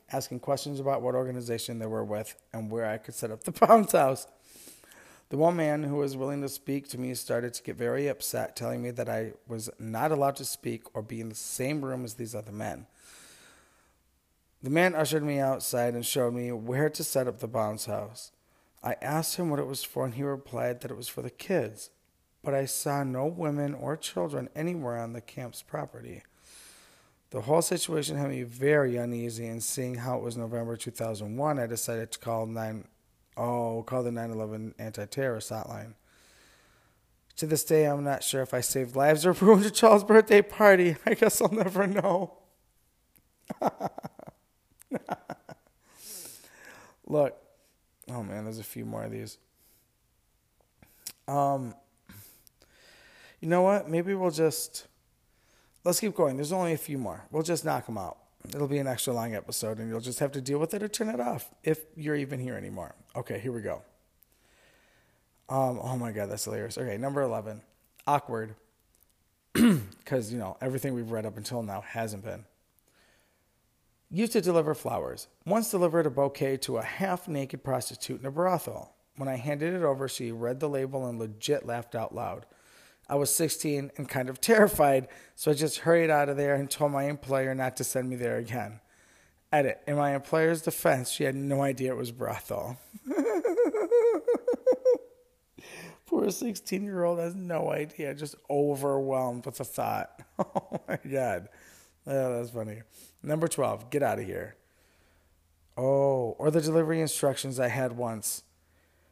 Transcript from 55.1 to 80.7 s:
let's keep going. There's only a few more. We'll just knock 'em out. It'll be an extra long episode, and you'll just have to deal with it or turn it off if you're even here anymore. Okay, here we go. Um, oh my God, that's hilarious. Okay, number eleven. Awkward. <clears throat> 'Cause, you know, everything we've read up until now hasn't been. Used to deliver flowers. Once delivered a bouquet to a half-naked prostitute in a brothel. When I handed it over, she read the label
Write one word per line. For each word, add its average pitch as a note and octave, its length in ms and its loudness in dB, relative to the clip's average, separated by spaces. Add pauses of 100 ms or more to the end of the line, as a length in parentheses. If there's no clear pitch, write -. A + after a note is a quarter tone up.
let's F3 160 2
keep G#3 160 -2
going. C#3+ 200 4
There's D3 160 -4
only F3+ 220 0
a D3+ 40 -2
few C#3+ 220 -6
more. G2 320 -8
We'll D#3 100 0
just D#3+ 240 -2
knock C#3+ 240 0
'em A2 80 -6
out. F2+ 220 -8 (300)
It'll C#3+ 180 -2
be C#3 100 -2
an C#3 80 0
extra C3 260 -2
long A#2 220 -2
episode, G#2+ 460 -6
and A2+ 100 -8
you'll A2+ 120 -4
just B2 180 -8
have C#3+ 140 0
to C#3 80 -6
deal C#3 180 -2
with E3 160 0
it G3+ 80 -4
or G#3+ 40 -4
turn G#3+ 220 -4
it A#3+ 100 -4
off A#3+ 300 -4 (140)
if D#3 200 0 (120)
you're D3+ 200 -2
even C#3 240 -4
here B2+ 160 -6
anymore. G2 380 -10 (220)
Okay, A2+ 240 -6
here A#2+ 120 -6
we A#2 100 -6
go. G2 200 -4 (1700)
Um, C3 320 2
oh B2+ 160 -4
my A#2+ 140 -4
God, G2+ 180 -4
that's G#2 160 -6
hilarious. G#2+ 320 -6
Okay, A2+ 200 -4
number C#3 260 -2
eleven. A2 400 -4 (420)
Awkward. A2+ 480 0 (1040)
<clears throat> E3 500 4
'Cause, A#2 260 -2
you A#2+ 60 -6
know, F#2+ 240 -6
everything C3 320 -2
we've A#2 180 -6
read A2 140 -4
up G#2 120 -8
until A#2 260 -6
now G2+ 180 -6
hasn't G#2+ 420 -6
been. G2+ 220 -10 (1700)
Used A3 220 0
to A3+ 80 4
deliver D#3+ 340 4
flowers. E2 520 -4 (180)
Once A3 260 0
delivered E3+ 340 4
a D3 60 2
bouquet C3+ 460 0
to B2+ 200 -4
a A2 60 -2
half-naked D#3 800 -4
prostitute B2+ 580 -4
in C3 40 -12
a C3+ 60 -4
brothel. D#3+ 640 -2 (240)
When C3+ 100 -4
I C3 80 -2
handed D3 380 -2
it F#3 80 -2
over, C#3 260 2
she A#2+ 240 -6
read A#2+ 280 -4
the D3 100 -2
label C3+ 380 -2